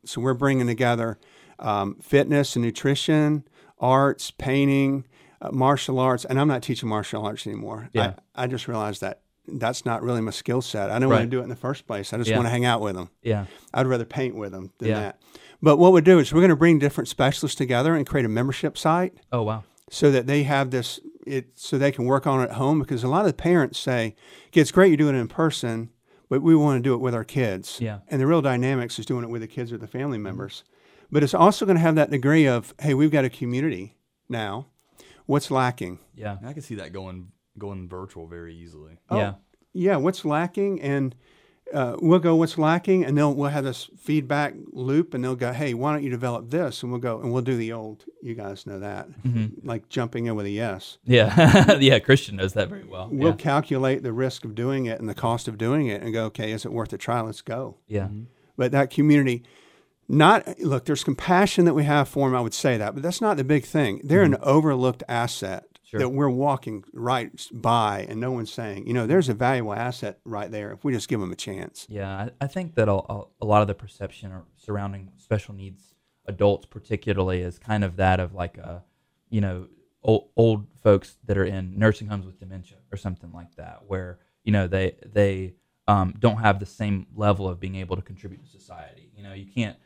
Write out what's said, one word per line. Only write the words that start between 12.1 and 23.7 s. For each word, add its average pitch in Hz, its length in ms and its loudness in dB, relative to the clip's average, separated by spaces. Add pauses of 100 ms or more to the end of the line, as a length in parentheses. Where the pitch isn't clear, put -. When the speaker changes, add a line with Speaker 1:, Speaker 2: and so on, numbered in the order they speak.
Speaker 1:
I 107 60 -6
just 113 100 -2
Speaker 2:
Yeah. 110 100 2
Speaker 1:
wanna 117 120 0
hang 123 140 0
out 117 160 2
with 101 180 -4
'em. 87 100 -10 (140)
Speaker 2:
Yeah. 104 240 -4 (260)
Speaker 1:
I'd 127 140 0
rather 123 180 0
paint 123 300 -6
with 101 180 -10
'em 95 260 -14
than 117 100 -4
Speaker 2:
Yeah. 107 120 0
Speaker 1:
that. 104 200 -10 (420)
But 147 140 8
what 180 160 10
we'll 170 100 10
do 180 160 10
is 135 140 2
we're 160 80 6
gonna 180 160 8
bring 160 240 6
different 131 260 0
specialists 143 500 0
together 131 380 0
and 143 100 0
create 135 220 0
a - 20 0
membership 127 480 -2
site 175 380 0 (160)
Speaker 2:
Oh, 120 120 -2
wow. 110 200 -4 (280)
Speaker 1:
so 147 200 4
that 127 160 2
they 143 160 2
have 139 280 0
this, 127 300 -4 (260)
it, 131 280 -6
so - 240 -6
they 139 140 2
can 120 140 -4
work 135 200 2
on 135 140 2
it 127 40 2
at - 80 -6
home, 135 260 0
because 123 260 -4
a 127 40 0
lot 165 120 0
of 208 60 2
the 151 80 2
parents 170 440 0